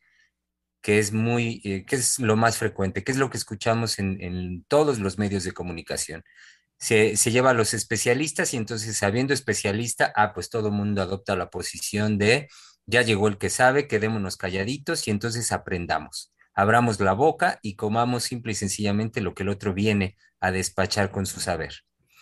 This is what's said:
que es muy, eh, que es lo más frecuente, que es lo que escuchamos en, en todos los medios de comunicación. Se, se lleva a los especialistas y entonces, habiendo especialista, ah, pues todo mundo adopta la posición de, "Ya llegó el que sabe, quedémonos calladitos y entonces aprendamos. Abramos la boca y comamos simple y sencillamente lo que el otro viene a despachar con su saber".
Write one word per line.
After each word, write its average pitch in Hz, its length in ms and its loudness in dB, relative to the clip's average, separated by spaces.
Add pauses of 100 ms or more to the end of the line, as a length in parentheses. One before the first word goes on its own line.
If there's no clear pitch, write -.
(800)
que 104 180 4
es 104 140 0
muy, 117 500 0
eh, 98 220 -4
que 139 100 -2
es 123 240 0
lo 107 160 4
más 113 220 4
frecuente, 98 480 -2
que 135 80 -2
es 131 40 0
lo 135 120 2
que 120 80 -8
escuchamos 113 600 -2
en, 95 220 -2
en 90 460 -6
todos 143 320 4
los 95 180 -2
medios 98 280 0
de 90 80 -6
comunicación. 82 720 -8 (520)
Se, 107 380 4
se 113 160 2
lleva 127 200 6
a - 20 6
los 110 200 2
especialistas 120 800 0
y 135 40 -2
entonces, 110 440 -6
habiendo 123 320 2
especialista, 110 800 0
ah, 107 200 2
pues - 160 -8
todo 107 220 0
mundo 101 300 0
adopta 95 360 -2
la 90 120 -4
posición 104 680 -2
de, 120 320 4 (360)
"Ya 117 160 2
llegó 107 280 4
el 98 80 -4
que 98 120 -2
sabe, 135 380 4
quedémonos 107 480 -2
calladitos 101 720 -4
y 113 40 0
entonces 110 420 -2
aprendamos. 82 800 -4 (200)
Abramos 110 460 4
la 95 140 4
boca 156 480 2
y 101 160 -8
comamos 117 480 0
simple 120 260 -6
y 101 40 -2
sencillamente 104 640 -2
lo 87 140 -4
que 98 80 -6
el 98 60 -2
otro 101 240 -2
viene 101 440 0 (240)
a 92 100 0
despachar 95 600 -2
con 98 140 -4
su - 140 -8
saber". 80 440 -6 (380)